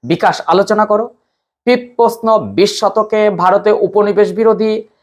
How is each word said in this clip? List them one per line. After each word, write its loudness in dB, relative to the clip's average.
বিকাশ -2
আলোচনা 0
করো। -2
ফিফথ -2
প্রশ্ন, 0
বিশ -2
শতকে 0
ভারতে 2
উপনিবেশ 0
বিরোধী 0